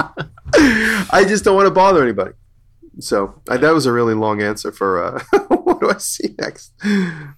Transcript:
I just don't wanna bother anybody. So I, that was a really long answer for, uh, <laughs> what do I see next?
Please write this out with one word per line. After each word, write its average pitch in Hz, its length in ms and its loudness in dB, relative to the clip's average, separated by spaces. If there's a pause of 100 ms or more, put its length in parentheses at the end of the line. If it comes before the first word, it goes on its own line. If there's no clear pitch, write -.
(1120)
I 190 160 4
just 202 160 -2
don't 196 120 4
wanna 196 160 4
bother 185 320 4
anybody. 101 280 -2 (680)
So 98 480 -2
I, 127 100 0
that 147 160 4
was 151 120 2
a 127 60 2
really 117 220 2
long 107 280 0
answer 104 300 -4
for, 92 320 -2
uh, - 280 -8
<laughs> 392 180 0
what 349 300 0
do - 100 0
I 202 80 -2
see - 420 -8
next? - 340 -12 (640)